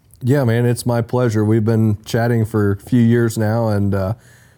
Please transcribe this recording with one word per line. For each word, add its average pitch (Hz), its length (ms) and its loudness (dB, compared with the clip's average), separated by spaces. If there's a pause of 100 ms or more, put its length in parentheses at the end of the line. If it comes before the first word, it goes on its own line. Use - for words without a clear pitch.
(200)
Yeah, 135 240 0
man, 117 220 2
it's 120 180 -2
my 120 160 0
pleasure. 113 420 0
We've 107 220 2
been 110 400 0
chatting 117 400 0
for 104 280 0
a 98 40 -4
few 123 240 0
years 117 380 2
now 110 300 -2
and, 101 260 -2
uh, 95 200 -4 (440)